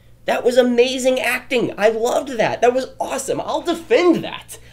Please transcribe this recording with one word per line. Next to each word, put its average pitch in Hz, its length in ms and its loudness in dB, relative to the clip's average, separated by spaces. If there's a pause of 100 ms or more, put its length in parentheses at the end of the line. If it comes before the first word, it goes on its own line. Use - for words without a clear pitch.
(240)
That - 180 -2
was 240 140 2
amazing 254 640 2
acting. 240 580 -2
I 208 120 4
loved 240 400 -2
that. 180 300 -2
That 247 140 4
was 262 140 -4 (100)
awesome. 240 420 -6
I'll 262 200 -4
defend 320 640 2
that. - 340 -14 (140)